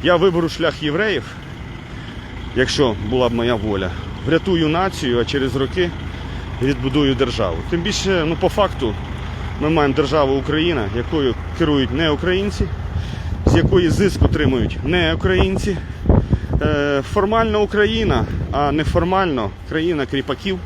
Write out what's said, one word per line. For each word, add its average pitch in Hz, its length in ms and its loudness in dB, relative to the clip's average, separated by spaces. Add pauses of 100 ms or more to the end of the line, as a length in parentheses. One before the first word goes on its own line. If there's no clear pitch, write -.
Я 175 120 6
виберу 170 340 4
шлях 160 340 -2
євреїв, 156 400 0 (1300)
якщо 123 400 2 (140)
була 127 200 2
б 120 40 -2
моя 117 220 0
воля, 98 360 -2 (340)
врятую 160 420 2
націю, 160 520 0
а 117 60 2
через 135 300 -2
роки 139 340 0 (720)
відбудую 135 540 2
державу. 117 420 0 (120)
Тим 170 120 0
більше, 190 460 0
ну, 165 120 0
по 180 100 2
факту, 139 440 0 (680)
ми 147 80 0
маємо 147 260 2
державу 139 400 2
Україна, 147 600 0
якою 123 400 0 (220)
керують 139 360 2
не 160 160 2
українці, 185 580 0 (800)
з - 100 6
якої 175 340 6
зиск - 340 2
отримують 131 600 2
не 165 300 2
українці. 185 640 0 (840)
Е, 143 400 2 (120)
формально 214 480 2
Україна, 208 640 2 (260)
а 143 200 2
неформально 165 800 2 (200)
країна 156 360 0
кріпаків 143 600 -4